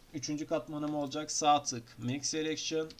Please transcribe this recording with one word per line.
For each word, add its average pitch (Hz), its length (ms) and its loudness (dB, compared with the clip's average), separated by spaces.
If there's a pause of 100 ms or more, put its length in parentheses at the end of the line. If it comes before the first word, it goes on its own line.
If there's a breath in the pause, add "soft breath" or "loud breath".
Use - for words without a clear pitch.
(140)
üçüncü 151 340 -4
katmanım 151 480 -2
olacak. 147 360 -4
Sağ 147 320 6
tık, 123 360 -6
make 123 240 -2
selection, 156 640 -2 (100)